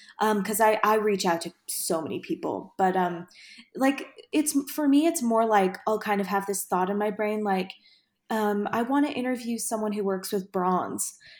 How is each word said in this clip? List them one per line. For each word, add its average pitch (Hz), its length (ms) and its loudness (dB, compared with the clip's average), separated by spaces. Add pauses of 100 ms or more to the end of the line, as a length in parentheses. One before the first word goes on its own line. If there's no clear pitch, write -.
(180)
Um, 214 240 2
'cause 214 200 0
I, 214 200 6
I 214 120 4
reach 208 320 2
out 170 160 0
to 170 100 -10 (160)
so - 320 -2
many 147 200 -6
people, 156 580 -6
but, 185 180 2
um, 175 300 -2 (480)
like, 269 320 0 (260)
it's, 302 260 0 (140)
for 302 160 0
me, 285 180 6
it's 339 160 2
more 226 220 2
like 202 320 4 (100)
I'll 220 120 0
kind 202 240 0
of 190 40 -4
have 196 200 -2
this 196 180 -4
thought 185 240 0
in 202 80 -2
my 208 140 0
brain, 214 340 -4
like, 190 280 -2 (580)
um, 208 420 0
"I 226 100 0
wanna 285 260 2
interview 240 500 -4
someone 214 340 -4
who 208 120 -4
works 190 280 -2
with 190 180 -2
bronze." 185 680 -2 (240)